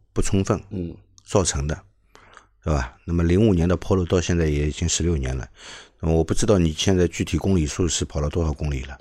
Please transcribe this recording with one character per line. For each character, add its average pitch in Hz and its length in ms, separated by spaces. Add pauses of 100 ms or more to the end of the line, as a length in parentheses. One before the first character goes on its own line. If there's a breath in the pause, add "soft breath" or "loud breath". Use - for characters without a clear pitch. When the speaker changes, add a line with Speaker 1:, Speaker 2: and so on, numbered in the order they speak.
(120)
Speaker 1:
不 104 100
充 98 200
分 95 180 (100)
Speaker 2:
嗯。 85 260 (300)
Speaker 1:
造 101 160
成 71 240
的， 76 100 (840 loud breath)
是 82 80
吧？ 67 340
那 85 80
么 85 120
零 95 240
五 101 40
年 85 160
的 87 80
Polo 92 300
到 92 140
现 85 180
在 80 80
也 73 220
已 - 20
经 82 180
十 - 140
六 82 140
年 65 200
了， 60 100 (520 loud breath)
那 82 100
么 80 60
我 82 80
不 - 100
知 - 140
道 107 100
你 82 160
现 95 240
在 87 120
具 - 160
体 87 120
公 95 200
里 78 100
数 87 220
是 - 160
跑 - 160
了 73 100
多 85 140
少 78 80
公 73 180
里 65 140
了。 67 160